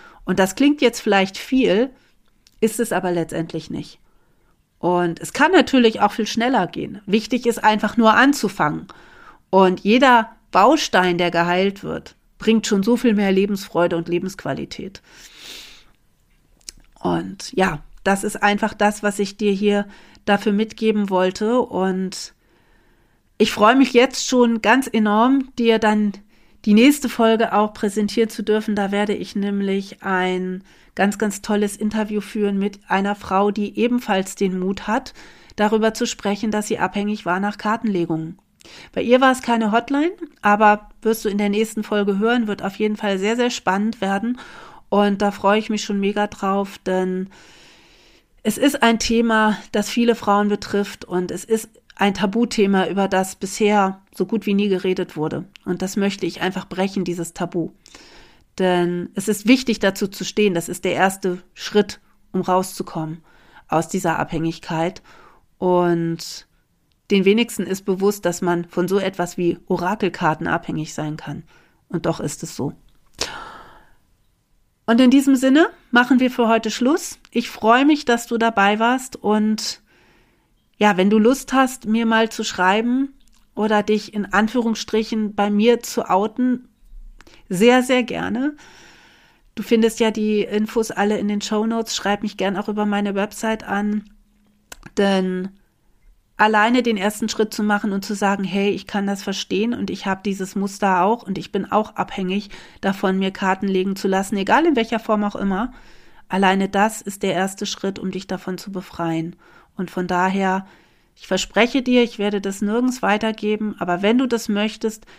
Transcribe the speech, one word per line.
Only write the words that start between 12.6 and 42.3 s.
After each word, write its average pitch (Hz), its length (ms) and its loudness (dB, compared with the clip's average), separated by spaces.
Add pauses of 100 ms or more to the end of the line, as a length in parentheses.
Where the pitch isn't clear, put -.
schon 196 160 2
so 233 160 2
viel 240 160 2
mehr 202 180 2
Lebensfreude 190 640 0
und 170 140 -4
Lebensqualität. 175 880 -6 (2000)
Und 180 540 -6
ja, 185 280 0 (200)
das 196 220 0
ist - 180 -8
einfach 208 320 0
das, 208 280 0
was 208 180 -2
ich 196 180 -6
dir 208 140 2
hier 202 340 0 (400)
dafür 202 260 2
mitgeben 214 560 0
wollte. 190 520 0
Und 185 760 -4 (1040)
ich 220 140 2
freue 233 240 6
mich 269 180 4
jetzt 254 320 2
schon 240 340 2
ganz 247 260 2
enorm, 226 640 2 (100)
dir 226 200 4
dann 214 340 2 (540)
die 208 80 6
nächste 262 340 6
Folge 226 460 2
auch 214 180 2
präsentieren 214 560 -2
zu 220 140 -8
dürfen. 214 340 0
Da 196 140 -2
werde 208 240 0
ich - 200 -8
nämlich 196 680 -4
ein 185 600 -2 (320)
ganz, 202 240 0
ganz 208 240 -4
tolles 208 340 -2
Interview 214 440 -4
führen 202 380 -2
mit 202 200 -4 (100)
einer 196 280 0
Frau, 202 340 0
die 202 280 -4
ebenfalls 220 580 0
den 185 240 -2
Mut 190 260 -4
hat, 226 260 -4 (440)
darüber 214 360 2
zu 233 140 -4
sprechen, 208 460 -4
dass 208 160 -2
sie - 100 -2
abhängig 208 480 -4
war 180 140 0
nach 208 180 -4
Kartenlegungen. 180 800 -4 (540)
Bei - 100 -4
ihr 240 180 4
war 262 120 6
es 254 100 -4
keine 226 300 0
Hotline, 277 400 0 (280)
aber 208 480 4 (140)
wirst 220 220 0
du 220 40 -2
in 196 80 -2
der 208 120 0
nächsten 214 340 -2
Folge 202 360 0
hören, 226 280 0